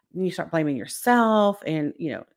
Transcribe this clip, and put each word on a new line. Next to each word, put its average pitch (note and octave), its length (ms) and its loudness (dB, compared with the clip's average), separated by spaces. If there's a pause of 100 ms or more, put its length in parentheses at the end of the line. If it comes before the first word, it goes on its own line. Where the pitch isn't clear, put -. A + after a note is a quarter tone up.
(140)
you F3+ 180 -2
start - 200 -8
blaming D3+ 260 0
yourself G#3+ 880 2
and, D#3 300 -2
you D#3 140 -6
know, - 140 -10 (120)